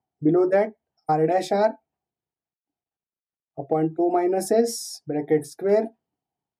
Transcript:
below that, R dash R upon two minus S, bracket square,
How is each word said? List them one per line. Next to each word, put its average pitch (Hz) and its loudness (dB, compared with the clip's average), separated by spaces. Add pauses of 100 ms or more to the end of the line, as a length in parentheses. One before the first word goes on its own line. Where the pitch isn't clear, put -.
(240)
below 175 4
that, 208 2 (360)
R 156 2
dash 180 0
R 208 2 (1800)
upon 156 -2
two 175 2
minus 180 -2
S, 233 -2
bracket 151 -2
square, 208 -2 (720)